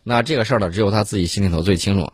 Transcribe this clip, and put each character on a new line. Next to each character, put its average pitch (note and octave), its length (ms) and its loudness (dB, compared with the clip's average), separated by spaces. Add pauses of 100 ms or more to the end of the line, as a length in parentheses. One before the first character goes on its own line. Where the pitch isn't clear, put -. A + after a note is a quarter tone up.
那 A#2+ 200 0
这 D3+ 140 -2
个 A2+ 80 0
事 B2 120 0
儿 - 20 2
呢， G2 100 0
只 F2+ 120 -2
有 G2+ 100 2
他 G#2 120 2
自 G#2 140 -4
己 F2 100 2
心 G2+ 160 -2
里 F#2+ 60 2
头 E2 140 0
最 F2+ 160 2
清 G2 200 0
楚， - 160 -4